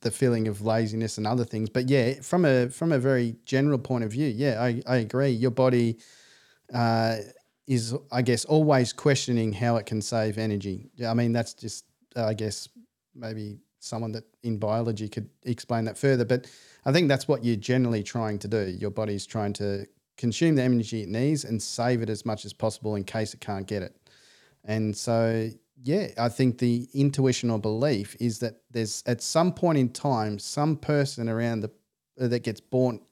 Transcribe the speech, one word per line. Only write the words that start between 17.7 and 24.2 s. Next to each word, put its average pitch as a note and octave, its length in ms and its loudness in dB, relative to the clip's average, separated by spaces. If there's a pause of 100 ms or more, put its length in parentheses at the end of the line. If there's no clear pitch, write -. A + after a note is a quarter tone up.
trying G#2+ 360 -4
to - 80 -8
do. G#2 180 0
Your F#2+ 260 -6
body's G#2 340 -4
trying G#2 280 -2
to G2 320 -4 (320)
consume D3+ 380 2
the C3 80 4
energy A#2 400 0
it F2+ 60 -8
needs C#3 360 0
and A2 160 -4
save A#2+ 400 0
it A2 80 -2
as G#2+ 160 -6
much G#2+ 200 -4
as G2 80 -12
possible G#2+ 420 -4
in G2+ 80 -4
case G#2+ 300 -6
it - 60 -20
can't G2 280 -8
get G#2 140 -4
it. - 140 -10 (680)